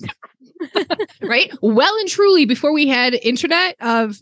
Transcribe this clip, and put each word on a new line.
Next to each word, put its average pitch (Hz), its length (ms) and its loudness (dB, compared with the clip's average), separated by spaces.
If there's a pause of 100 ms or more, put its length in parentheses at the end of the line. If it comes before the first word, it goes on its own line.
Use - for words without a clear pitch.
<laughs> 110 40 -12 (1160)
Right? 370 300 -2 (100)
Well 247 380 2
and 403 80 -4
truly 381 380 4
before 254 280 0
we 294 140 2
had 247 280 0
internet 330 680 -2
of, 226 400 -2